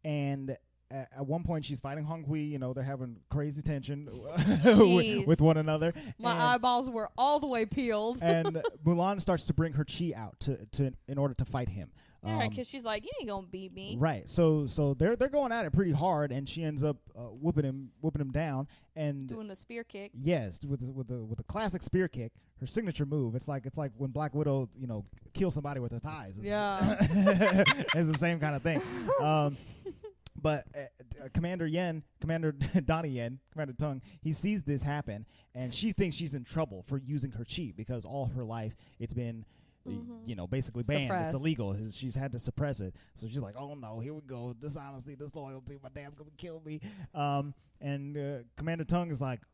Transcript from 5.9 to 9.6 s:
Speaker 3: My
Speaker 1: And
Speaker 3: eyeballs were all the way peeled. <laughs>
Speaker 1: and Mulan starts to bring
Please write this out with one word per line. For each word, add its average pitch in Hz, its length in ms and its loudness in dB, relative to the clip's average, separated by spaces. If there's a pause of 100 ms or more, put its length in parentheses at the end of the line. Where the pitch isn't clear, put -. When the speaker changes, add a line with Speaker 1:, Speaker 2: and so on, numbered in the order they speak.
Speaker 3:
My 233 140 0
Speaker 1:
And 233 100 2
Speaker 3:
eyeballs 247 480 4
were 226 280 -4
all 285 220 6
the 294 60 -2
way 233 200 2
peeled. 233 520 0
<laughs> - 40 -4
Speaker 1:
and 165 400 4 (220)
Mulan 180 360 4
starts 180 260 2
to - 80 0
bring 160 200 2